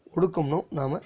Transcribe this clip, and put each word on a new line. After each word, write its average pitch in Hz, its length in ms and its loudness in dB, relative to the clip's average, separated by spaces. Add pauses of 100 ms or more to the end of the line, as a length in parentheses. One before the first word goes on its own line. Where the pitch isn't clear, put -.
(160)
ஒடுக்கம்னும் 165 540 0
நாம 143 360 -2